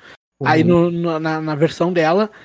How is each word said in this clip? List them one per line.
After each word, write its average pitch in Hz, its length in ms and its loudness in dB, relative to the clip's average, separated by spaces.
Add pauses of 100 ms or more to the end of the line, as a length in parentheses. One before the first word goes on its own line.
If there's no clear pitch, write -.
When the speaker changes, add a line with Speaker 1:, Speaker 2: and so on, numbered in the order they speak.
(440)
Speaker 1:
Aí 156 180 2
Speaker 2:
Uhum. 170 60 2
Speaker 1:
no, 175 220 4
no, 170 300 -4
na, 160 200 -4
na 156 140 -4
versão 165 380 -2
dela, 175 360 0 (160)